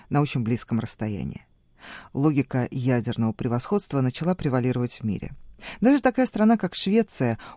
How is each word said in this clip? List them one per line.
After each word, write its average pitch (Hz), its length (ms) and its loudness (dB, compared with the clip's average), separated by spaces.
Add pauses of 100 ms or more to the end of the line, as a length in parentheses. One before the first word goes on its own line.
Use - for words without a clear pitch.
на 143 140 2
очень 139 200 -2
близком 113 360 -2
расстоянии. 104 680 -6 (720)
Логика 135 560 2
ядерного 120 600 0
превосходства 120 680 -2
начала 156 340 0
превалировать 123 680 0
в - 40 -8
мире. - 280 -4 (480)
Даже 262 200 6
такая - 260 4
страна, 220 300 4
как 185 200 -4
Швеция, 190 600 2 (180)